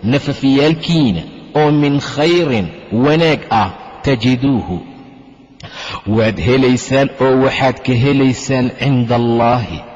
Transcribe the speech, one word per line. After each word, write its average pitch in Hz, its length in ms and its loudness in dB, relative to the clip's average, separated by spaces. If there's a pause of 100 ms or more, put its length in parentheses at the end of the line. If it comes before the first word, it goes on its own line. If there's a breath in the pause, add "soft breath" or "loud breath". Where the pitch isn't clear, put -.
nafafyaalkiina, 139 1160 0 (340)
oo 151 160 4
"min 143 280 2
khayrin", 147 680 0 (260)
wanaag 147 460 2 (100)
ah, 104 200 0 (340)
"tajiduuhu", 123 760 0 (1300 loud breath)
waad 110 300 0 (100)
helaysaan 131 640 2 (120)
oo 131 220 4
waxaad 131 420 0
ka 127 80 0
helaysaan 131 880 0
"cinda 120 360 0
Allaahi" 117 640 0 (160)